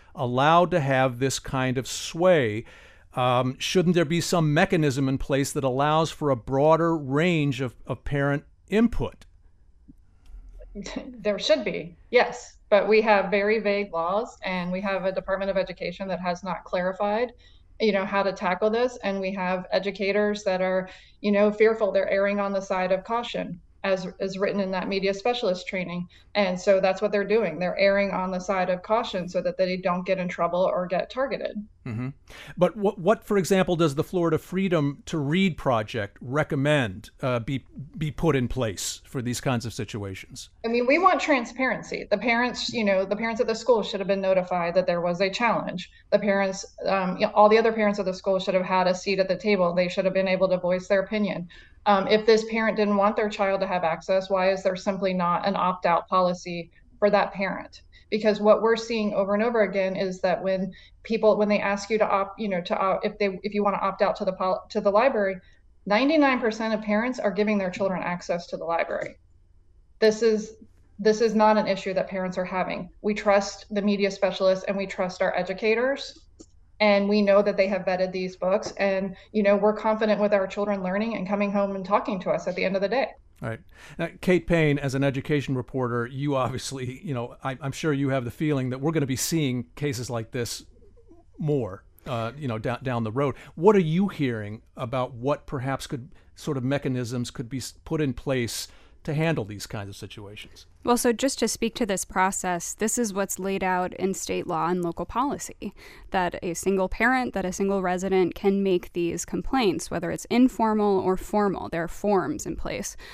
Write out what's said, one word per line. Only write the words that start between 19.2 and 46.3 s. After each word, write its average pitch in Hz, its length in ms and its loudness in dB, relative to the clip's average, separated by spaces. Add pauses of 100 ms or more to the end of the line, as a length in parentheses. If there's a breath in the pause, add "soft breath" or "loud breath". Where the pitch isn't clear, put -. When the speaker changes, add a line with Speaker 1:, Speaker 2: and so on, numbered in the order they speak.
Speaker 2:
we 190 140 -4
have 185 380 -2
educators 202 720 0
that 185 180 0
are, 185 260 0 (320 loud breath)
you 208 120 0
know, 208 180 6
fearful. 220 400 4
They're 196 180 2
erring 202 300 2
on 196 140 -2
the 196 80 -2
side 185 320 -2
of 185 100 0
caution, 185 580 -6 (220)
as 185 240 0 (140)
is 190 180 -4
written 202 220 0
in 190 100 -2
that 185 160 -4
media 196 260 0
specialist 202 540 -2
training. 180 400 -6 (300 soft breath)
And 185 240 0
so 190 200 4
that's 190 220 2
what 208 80 0
they're 202 160 0
doing. 190 320 0
They're 180 180 -2
erring 196 360 4
on 185 180 -2
the 185 80 -4
side 185 320 0
of 180 120 -2
caution 214 460 -2
so 180 140 -2
that 175 160 -4
they 185 180 0
don't 180 300 -2
get 185 120 0
in 180 100 -4
trouble 170 320 -2
or 180 260 0
get 180 240 -2
targeted. 247 460 -4 (280)
Speaker 1:
Mm-hmm. 123 260 -6 (460 loud breath)
But 175 200 2
what, 208 220 -2
what, 202 260 2
for 208 120 0
example, 190 380 2
does 156 220 2
the 151 80 0
Florida 165 340 0
Freedom 170 680 -2
to 165 120 -4
Read 156 380 2
Project 110 640 -2
recommend, 139 880 0 (100)
uh, 127 200 -2
be, 131 240 -6 (340)
be 151 140 -4
put 156 240 2
in 127 100 2
place 113 600 -4
for 135 160 -6
these 120 180 -4
kinds 123 260 -2
of 107 60 -6
situations? 101 800 -10 (140)
Speaker 2:
I 226 40 -4
mean, 240 180 0
we 285 120 6
want 320 220 4
transparency. 254 880 -2
The 208 100 2
parents, 233 540 -2
you 226 120 -2
know, 196 200 2
the 202 120 -2
parents 226 240 -4
at 220 80 2
the 220 60 -2
school 220 280 2
should 190 160 -6
have 190 80 -4
been 196 140 0
notified 180 540 0
that 180 120 4
there 175 140 0
was 175 200 -2
a 196 100 2
challenge. 190 600 -2 (200 soft breath)
The 208 80 4
parents, 196 460 0 (220)